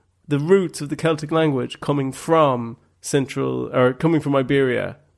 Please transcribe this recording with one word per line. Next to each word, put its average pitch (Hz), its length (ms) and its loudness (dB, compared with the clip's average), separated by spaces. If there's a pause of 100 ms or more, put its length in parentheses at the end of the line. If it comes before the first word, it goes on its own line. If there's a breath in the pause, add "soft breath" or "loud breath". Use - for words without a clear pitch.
(280)
the 143 120 0
roots 170 420 2
of 147 80 -8
the 151 60 -6
Celtic 156 360 -2
language 147 480 0
coming 139 320 -2
from 131 680 0 (240)
central, 131 760 -4
or 127 180 4
coming 160 280 2
from 143 140 0
Iberia, 127 600 0 (200)